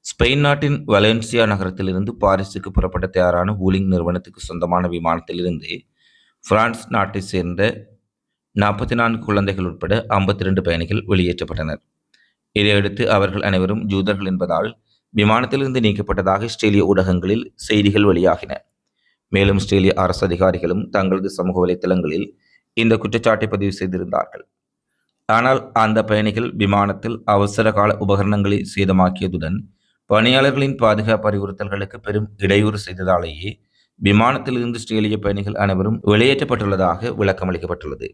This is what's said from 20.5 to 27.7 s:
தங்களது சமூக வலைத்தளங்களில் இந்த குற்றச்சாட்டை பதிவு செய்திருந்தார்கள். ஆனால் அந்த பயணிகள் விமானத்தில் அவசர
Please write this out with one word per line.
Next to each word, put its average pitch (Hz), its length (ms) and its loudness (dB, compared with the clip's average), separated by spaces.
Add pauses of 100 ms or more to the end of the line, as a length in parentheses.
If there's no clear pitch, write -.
தங்களது 95 420 0
சமூக 92 280 -2
வலைத்தளங்களில் 90 680 0 (500)
இந்த 113 200 2
குற்றச்சாட்டை 110 520 0
பதிவு 98 260 -2
செய்திருந்தார்கள். 92 680 -6 (840)
ஆனால் 123 320 2 (140)
அந்த 110 280 4
பயணிகள் 107 520 0
விமானத்தில் 101 680 0
அவசர 101 460 2